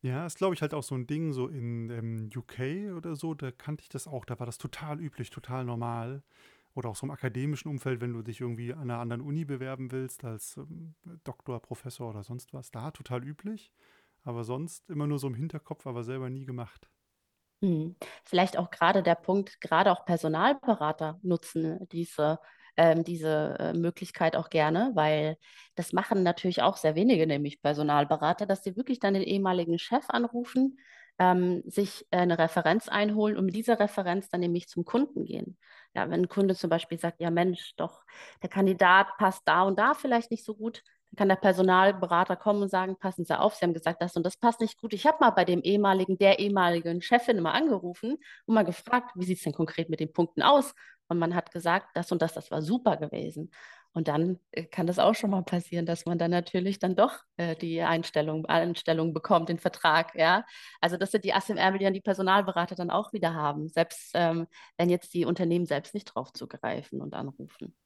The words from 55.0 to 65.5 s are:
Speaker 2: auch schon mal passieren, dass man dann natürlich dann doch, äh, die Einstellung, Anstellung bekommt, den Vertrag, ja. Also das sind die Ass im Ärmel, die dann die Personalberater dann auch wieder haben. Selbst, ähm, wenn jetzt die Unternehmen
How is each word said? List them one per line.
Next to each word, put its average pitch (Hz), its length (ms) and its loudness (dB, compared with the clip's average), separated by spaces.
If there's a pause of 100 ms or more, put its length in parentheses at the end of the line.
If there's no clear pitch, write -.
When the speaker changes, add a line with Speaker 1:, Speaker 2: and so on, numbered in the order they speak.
Speaker 2:
auch 220 160 6
schon 208 140 -2
mal 190 120 0
passieren, 170 420 -4
dass 165 220 -4
man 175 120 -2
dann 170 120 0
natürlich 180 480 0
dann 185 160 0
doch, 208 300 2 (120)
äh, 170 200 -4
die 165 260 -4
Einstellung, 160 640 0
Anstellung 165 680 2
bekommt, 165 360 2
den 175 100 -2
Vertrag, 165 560 2
ja. 175 300 4 (360)
Also 175 160 2
das 190 140 -2
sind 208 140 0
die 196 100 0
Ass 196 160 0
im 202 60 -2
Ärmel, 190 240 2
die 196 60 0
dann 190 80 2
die 190 60 -6
Personalberater 190 760 2
dann 175 140 -4
auch 208 220 -2
wieder 170 220 0
haben. 151 340 -2
Selbst, - 460 -2
ähm, 165 320 2 (300)
wenn 175 120 2
jetzt 175 240 0
die 170 120 0
Unternehmen 175 420 0